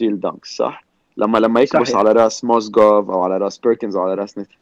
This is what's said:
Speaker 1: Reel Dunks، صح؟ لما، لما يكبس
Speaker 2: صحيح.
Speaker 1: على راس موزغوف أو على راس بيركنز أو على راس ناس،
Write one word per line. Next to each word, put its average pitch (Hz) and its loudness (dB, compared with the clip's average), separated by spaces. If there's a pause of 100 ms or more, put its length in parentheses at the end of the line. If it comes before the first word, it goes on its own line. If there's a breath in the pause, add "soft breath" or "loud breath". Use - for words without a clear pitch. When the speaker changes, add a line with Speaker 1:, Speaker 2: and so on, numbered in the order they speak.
Speaker 1:
Reel 104 -4
Dunks، - -16
صح؟ - -6 (320)
لما، 110 0
لما 113 2
يكبس 127 0
Speaker 2:
صحيح. 120 -4
Speaker 1:
على 107 4
راس 113 2
موزغوف 107 2
أو 95 -2
على 92 -2
راس 98 -6
بيركنز 113 -2
أو 90 -2
على 95 -2
راس 101 -8
ناس، 101 -10 (160)